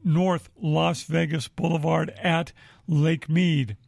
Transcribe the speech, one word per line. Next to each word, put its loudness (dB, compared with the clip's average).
North 0
Las 0
Vegas -2
Boulevard -2
at 0
Lake 0
Mead. 2